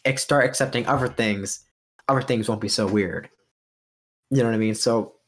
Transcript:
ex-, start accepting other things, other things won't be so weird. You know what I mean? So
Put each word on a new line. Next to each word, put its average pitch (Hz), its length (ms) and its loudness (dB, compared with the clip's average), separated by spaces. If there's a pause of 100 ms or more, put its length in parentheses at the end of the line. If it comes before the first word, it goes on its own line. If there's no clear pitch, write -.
ex-, 135 160 0
start 143 240 4
accepting 131 400 -2
other 127 220 0
things, 104 540 -2 (460)
other 135 140 2
things 113 260 -2
won't 107 140 -2
be 107 80 -4
so 107 160 0
weird. 95 420 -2 (1000)
You 135 80 2
know 123 80 4
what 117 80 2
I 110 60 0
mean? 110 160 0
So 113 400 0 (120)